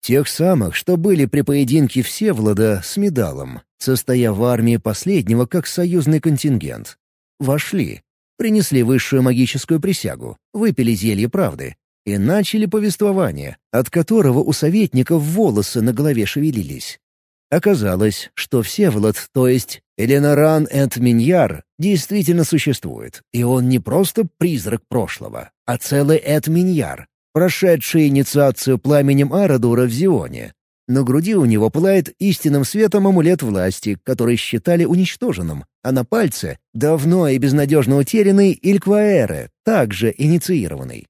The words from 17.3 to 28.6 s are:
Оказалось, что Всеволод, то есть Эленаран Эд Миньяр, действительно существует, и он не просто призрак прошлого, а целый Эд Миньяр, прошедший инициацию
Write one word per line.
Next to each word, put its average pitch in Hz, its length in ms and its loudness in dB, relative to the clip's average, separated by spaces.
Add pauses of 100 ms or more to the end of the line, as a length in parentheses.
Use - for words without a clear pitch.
Оказалось, 107 840 0
что - 300 -2
Всеволод, 107 720 0
то 127 160 2
есть - 340 -2 (140)
Эленаран 143 760 2
Эд 139 280 -2
Миньяр, 120 680 2 (140)
действительно 175 680 0
существует, 82 800 -4 (100)
и 120 100 -2
он 123 260 2
не 127 100 2
просто 175 480 0 (100)
призрак 117 520 -2
прошлого, - 640 -6 (160)
а 120 120 -4
целый 143 400 2
Эд 147 280 -2
Миньяр, 160 640 -2 (240)
прошедший 165 760 2
инициацию 139 680 2